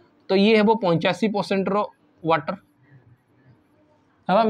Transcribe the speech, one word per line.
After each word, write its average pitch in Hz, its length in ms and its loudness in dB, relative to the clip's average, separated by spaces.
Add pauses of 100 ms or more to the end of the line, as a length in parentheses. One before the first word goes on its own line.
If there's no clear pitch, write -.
(280)
ତ - 20 -6 (140)
ଇଏ 220 160 4
ହେବ 208 100 4 (160)
ପଞ୍ଚାଅଶୀ 180 500 0
ପରସେଣ୍ଟର 196 420 -2 (540)
ୱାଟର 160 240 -4 (1700)
ହେବା 208 200 2